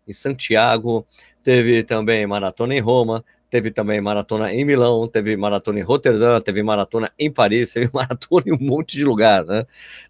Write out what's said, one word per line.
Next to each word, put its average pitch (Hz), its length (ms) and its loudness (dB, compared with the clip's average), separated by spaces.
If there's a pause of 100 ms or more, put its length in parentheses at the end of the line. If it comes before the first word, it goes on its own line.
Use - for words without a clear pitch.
em 104 60 -16
Santiago, 113 920 0 (380)
teve 120 400 4
também 110 460 0
maratona 104 440 -4
em 139 80 -2
Roma, 113 440 0 (300)
teve 113 160 0
também 107 300 -2
maratona 104 520 -4
em 127 120 -2
Milão, 120 420 2
teve 107 300 -2
maratona 101 420 -2
em 95 40 -2
Roterdã, 117 580 2
teve 101 200 -4
maratona 107 560 -2
em 151 140 -2
Paris, 113 400 2
<laughs> - 40 -10
teve 123 180 0
maratona 131 540 -2
em 190 60 -2
um 139 60 0
monte 139 380 -4
de 143 80 -2
lugar, 107 400 4
né? 104 200 -4 (460)